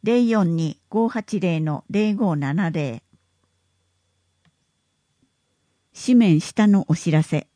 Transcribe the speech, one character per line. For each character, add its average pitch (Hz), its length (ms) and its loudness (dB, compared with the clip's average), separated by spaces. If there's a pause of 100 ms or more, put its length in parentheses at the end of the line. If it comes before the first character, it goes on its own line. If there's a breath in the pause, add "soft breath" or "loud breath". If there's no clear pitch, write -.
零 240 240 2
四 202 300 0
二 160 240 -4 (100)
五 226 200 -2
八 214 320 -6
零 165 240 -2
の 151 240 -4
零 214 260 0
五 185 220 -2
七 151 320 -2
零。 143 320 -6 (3000)
紙 - 220 0
面 185 240 6
下 - 280 0
の 202 200 4
お 160 80 0
知 - 160 -4
ら 156 120 2
せ。 - 320 -6